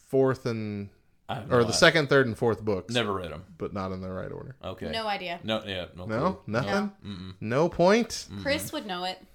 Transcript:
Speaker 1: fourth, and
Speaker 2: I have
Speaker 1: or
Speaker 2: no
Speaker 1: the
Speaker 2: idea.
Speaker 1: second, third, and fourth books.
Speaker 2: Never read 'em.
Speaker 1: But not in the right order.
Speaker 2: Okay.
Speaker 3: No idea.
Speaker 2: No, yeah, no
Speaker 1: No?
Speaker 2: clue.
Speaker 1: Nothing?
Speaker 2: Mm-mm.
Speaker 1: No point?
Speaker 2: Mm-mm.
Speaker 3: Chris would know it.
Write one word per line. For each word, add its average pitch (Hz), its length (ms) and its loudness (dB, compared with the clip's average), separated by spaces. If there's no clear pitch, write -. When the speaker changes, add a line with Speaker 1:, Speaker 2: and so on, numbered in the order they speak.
Speaker 1:
fourth, 131 360 4
and 107 440 -4
Speaker 2:
I 113 60 -4
have 107 100 -10
Speaker 1:
or - 20 -12
Speaker 2:
no 127 120 4
Speaker 1:
the 120 60 6
Speaker 2:
idea. 110 80 0
Speaker 1:
second, 160 360 6
third, 139 180 8
and 107 100 -4
fourth 110 280 0
books. 104 280 -2
Speaker 2:
Never 110 200 2
read 90 180 -4
'em. 80 120 -12
Speaker 1:
But 95 160 -6
not 95 180 -4
in 92 100 -8
the 92 100 -8
right 95 200 -8
order. 90 320 -14
Speaker 2:
Okay. - 280 -8
Speaker 3:
No 226 160 -4
idea. 180 360 -6
Speaker 2:
No, 110 220 -2
yeah, 92 200 -6
no 90 100 -12
Speaker 1:
No? 110 140 -2
Speaker 2:
clue. - 140 -10
Speaker 1:
Nothing? 156 440 0
Speaker 2:
Mm-mm. 95 340 -10
Speaker 1:
No 131 300 0
point? 202 400 4
Speaker 2:
Mm-mm. - 320 -10
Speaker 3:
Chris 294 320 -2
would 294 120 -6
know 180 200 -6
it. 185 160 -8